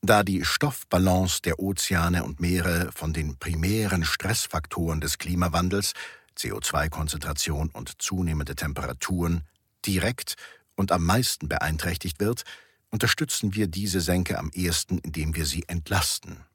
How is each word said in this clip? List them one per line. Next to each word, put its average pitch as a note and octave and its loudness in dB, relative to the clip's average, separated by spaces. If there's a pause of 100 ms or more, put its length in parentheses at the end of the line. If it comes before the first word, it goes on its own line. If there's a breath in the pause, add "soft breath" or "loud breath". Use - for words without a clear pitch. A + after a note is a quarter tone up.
Da G#2 6
die F#2+ 2
Stoffbalance F#2 2
der D#2+ 0
Ozeane F2+ 0
und D2+ -8
Meere F2 0
von D#2+ -4
den D2 -2
primären F2+ 0
Stressfaktoren E2 -2
des D#2+ -2
Klimawandels, F2+ 0 (440 loud breath)
C-O-zwei-Konzentration D2+ -2
und - -12
zunehmende D#2 -2
Temperaturen, E2 -2 (420)
direkt F#2+ 0 (400 loud breath)
und F#2+ 2
am E2+ 4
meisten F#2 2
beeinträchtigt D#2+ -2
wird, A2 0 (460 loud breath)
unterstützen G#2+ 0
wir G#2+ 2
diese F#2 0
Senke F2+ 2
am D#2+ -4
ehesten, F2 0
indem D#2 -2
wir D#2 0
sie E2 -2
entlasten. E2+ -2 (100)